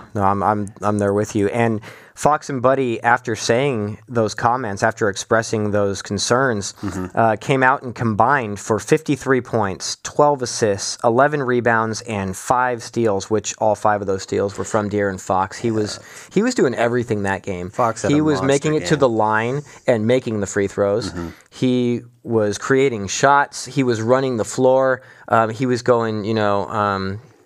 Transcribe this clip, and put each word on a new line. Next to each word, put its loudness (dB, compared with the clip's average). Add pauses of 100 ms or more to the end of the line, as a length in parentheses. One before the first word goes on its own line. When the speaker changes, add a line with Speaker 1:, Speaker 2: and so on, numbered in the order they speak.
(140)
Speaker 1:
no, -2
I'm, 2
I'm, 0 (100)
I'm 0
there 0
with -2
you. 2
And 0 (360)
Fox 0
and -4
Buddy, 2
after 2
saying 0 (100)
those 0
comments, -2
after 0
expressing 0
those 0
concerns, 0
Speaker 2:
Mm-hmm. -6
Speaker 1:
uh, 2
came 0
out 4
and -10
combined 0
for -2
fifty-three 0
points, -4
twelve 0
assists, -2
eleven 4
rebounds, 0
and -6
five 0
steals, -2
which -2
all 2
five 0
of -8
those -2
steals -2
were -4
from 0
De'Aaron -2
Fox. -2
He -2
Speaker 2:
Yeah. 0
Speaker 1:
was, -4 (300)
he 2
was 0
doing 2
everything 0
that -2
game. -8
Speaker 2:
Fox -2
had 0
Speaker 1:
He 4
Speaker 2:
a 2
Speaker 1:
was 0
making 0
Speaker 2:
monster -2
Speaker 1:
it -6
to 2
Speaker 2:
game. 0
Speaker 1:
the 4
line 0 (240)
and 2
making 0
the -2
free 0
throws. 0
Speaker 2:
Mm-hmm. -6 (200)
Speaker 1:
He 0 (200)
was 0
creating 2
shots. 2
He -2
was 0
running 2
the 0
floor. 2 (280)
Um, 4
he -4
was 0
going, 2
you 0
know, 2
um, -2 (260)